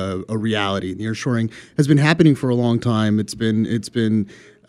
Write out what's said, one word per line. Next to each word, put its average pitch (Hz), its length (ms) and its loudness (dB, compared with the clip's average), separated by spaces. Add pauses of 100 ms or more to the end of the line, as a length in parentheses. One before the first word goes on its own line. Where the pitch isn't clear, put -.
(200)
a, - 100 -10
a 110 80 -4
reality. 98 560 -2
Nearshoring 110 580 -4 (240)
has 147 120 2
been 147 100 6
happening 156 380 4
for 131 140 -2
a 120 60 0
long 120 240 2
time. 110 400 0
It's - 140 -6
been, 110 320 0
it's 107 240 -4
been, 110 400 0 (400)